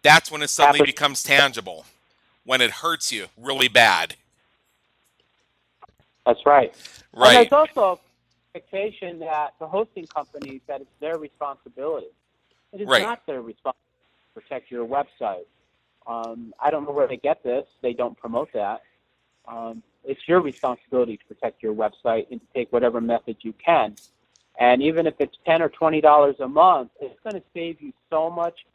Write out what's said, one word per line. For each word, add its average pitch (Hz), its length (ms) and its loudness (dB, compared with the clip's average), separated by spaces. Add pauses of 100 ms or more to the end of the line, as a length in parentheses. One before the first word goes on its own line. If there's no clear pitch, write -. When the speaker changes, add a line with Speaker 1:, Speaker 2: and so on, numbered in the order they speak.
Speaker 1:
That's 156 280 4
when 151 120 -8
it 143 60 -6
suddenly 143 320 4
Speaker 2:
Happens. 139 140 2
Speaker 1:
becomes 139 280 -4
tangible, 117 640 -2 (580)
when 127 160 0
it 117 100 2
hurts 160 420 -6
you 101 140 -10 (120)
really 131 300 -2
bad. 107 480 4 (2000)
Speaker 2:
That's 120 180 0
right. 143 300 4 (380)
Speaker 1:
Right. 123 160 6
Speaker 2:
And 233 220 8
there's - 20 4
also 240 480 2 (560)
expectation 190 640 -10
that 151 400 -6
the 160 80 -14
hosting 190 400 -8
companies, 139 640 -12
that 139 120 -10
it's 135 100 -20 (100)
their 160 180 -6
responsibility. 143 880 -10 (680)
It 202 100 -14
is 208 40 -8
Speaker 1:
Right. 196 160 2
Speaker 2:
not 233 240 -8
their 127 160 -10
responsibility 113 380 -12 (520)
to 113 80 -20
protect - 300 -16
your 120 160 -10
website. 117 600 -8 (600)
Um, 117 540 -12
I 139 100 0
don't 147 140 -6
know 143 80 -10
where 139 160 -2
they 127 80 -8
get 143 260 -4
this. 127 240 -6 (160)
They 120 120 -4
don't 120 220 -6
promote 120 360 -8
that. 104 300 -8 (680)
Um, 113 340 -14 (220)
it's 135 240 -10
your 175 120 6
responsibility 123 760 -4
to - 80 -20
protect - 400 -10
your 107 100 -4
website 110 560 -4
and 120 100 -14
to - 140 -20
take 123 180 -6
whatever 120 280 0
method 117 400 -4
you 110 140 -12
can. 117 420 -2 (640)
And 123 220 6
even 160 260 0
if 139 100 -4
it's - 260 -4
ten 165 160 2
or 156 80 -2
twenty 156 320 0
dollars 147 380 6
a 135 80 -6
month, 147 540 2
it's 131 240 -14
gonna 202 180 -10 (100)
save 165 300 -10
you 139 100 -16 (160)
so 160 220 -2
much 170 340 -8 (100)